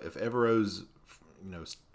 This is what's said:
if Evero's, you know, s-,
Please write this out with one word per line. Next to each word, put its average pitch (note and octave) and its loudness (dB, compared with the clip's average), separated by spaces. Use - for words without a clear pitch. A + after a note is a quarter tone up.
if E2+ -10
Evero's, A2+ 2
you F#2+ -12
know, F2 -10
s-, - -12